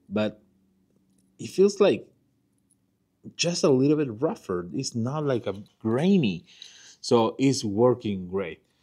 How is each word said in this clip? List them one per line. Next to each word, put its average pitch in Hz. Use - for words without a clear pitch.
but 104
it -
feels 196
like 160
just 175
a 175
little 139
bit 147
rougher. 95
It's 131
not 131
like 127
a 98
grainy. 123
So 113
it's 131
working 104
great. 90